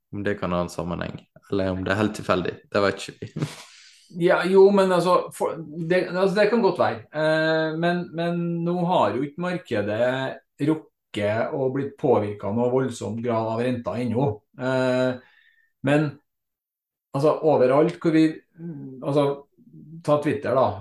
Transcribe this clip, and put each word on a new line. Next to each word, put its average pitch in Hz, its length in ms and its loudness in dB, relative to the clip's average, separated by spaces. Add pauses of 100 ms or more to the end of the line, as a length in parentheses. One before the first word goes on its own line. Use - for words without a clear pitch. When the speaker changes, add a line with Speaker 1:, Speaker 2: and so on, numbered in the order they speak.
(120)
Speaker 1:
Om 101 140 -8
det 104 140 -2
kan 90 120 -4
ha 87 80 0
en 87 120 -4
sammenheng, 85 420 -8 (320)
eller 95 260 -2
om 92 120 -6
det 92 100 0
er 104 80 -2
helt 107 160 -2
tilfeldig, 90 340 -2 (160)
det 101 160 0
vet 95 180 -2
ikke - 180 -16
vi. 143 260 -8
<laughs> - 220 -14 (520)
Speaker 2:
Ja, 170 240 2
jo, 190 260 8
men 190 220 4
altså, 180 400 2
for, - 220 -4 (340)
det, 180 220 2
altså, 180 260 0
det 208 140 4
kan 233 100 2
godt - 160 2
være. 113 220 0 (180)
Eh, 160 640 0
men, 175 220 0 (100)
men 170 300 -4 (180)
nå 175 140 -2 (100)
har 135 320 2
jo 135 80 -2
ikke 143 160 -10
markedet 127 1000 -2 (180)
rukket 120 960 -4
og 131 160 -2
blitt 139 240 -6
påvirket 104 560 0
noe 120 220 0
voldsomt 113 500 -4
grad 113 300 -2
av 117 100 -4
renta 120 320 -4
ennå. 117 300 -2 (340)
Eh, 127 540 0 (720)
men, 147 260 2 (1040)
altså, 143 260 2
overalt 143 560 4
hvor 170 160 0
vi, 160 140 6 (720)
altså, 143 260 2 (800)
ta 147 180 4
Twitter 139 360 0
da, 123 80 4 (140)